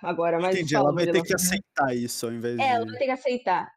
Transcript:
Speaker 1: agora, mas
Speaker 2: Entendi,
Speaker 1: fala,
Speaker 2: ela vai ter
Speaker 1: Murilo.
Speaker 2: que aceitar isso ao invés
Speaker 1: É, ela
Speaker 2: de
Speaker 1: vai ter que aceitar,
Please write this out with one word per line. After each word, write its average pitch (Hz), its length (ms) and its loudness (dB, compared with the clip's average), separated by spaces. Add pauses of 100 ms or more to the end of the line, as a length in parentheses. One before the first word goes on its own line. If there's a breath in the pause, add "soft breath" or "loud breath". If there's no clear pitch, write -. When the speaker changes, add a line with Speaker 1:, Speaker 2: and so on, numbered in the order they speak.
Speaker 1:
agora, 170 360 0
mas 185 160 2
Speaker 2:
Entendi, 151 200 0
Speaker 1:
fala, 147 140 4
Speaker 2:
ela 165 60 2
vai 175 100 2
ter 170 60 2
Speaker 1:
Murilo. 170 140 4
Speaker 2:
que 185 80 -2
aceitar 175 640 0
isso 120 320 -4
ao 117 40 -6
invés 120 280 -4
Speaker 1:
É, - 80 0
ela 233 180 0
Speaker 2:
de 220 60 -8
Speaker 1:
vai 233 80 -8
ter 277 60 -2
que 262 60 0
aceitar, 240 640 -2